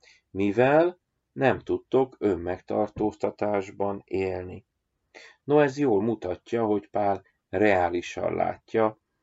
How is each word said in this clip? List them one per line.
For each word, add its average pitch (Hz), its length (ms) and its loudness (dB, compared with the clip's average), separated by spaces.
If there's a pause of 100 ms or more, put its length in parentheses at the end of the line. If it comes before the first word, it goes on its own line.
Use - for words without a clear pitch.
(300)
mivel 127 680 2 (340)
nem 127 260 0
tudtok 127 600 -2
önmegtartóztatásban 101 1900 -4
élni. 92 600 -6 (800)
No, 147 160 4
ez 139 180 2
jól 117 240 2
mutatja, 113 640 -4
hogy 104 240 0
Pál 101 340 -2 (260)
reálisan 90 840 0
látja 90 640 -2 (240)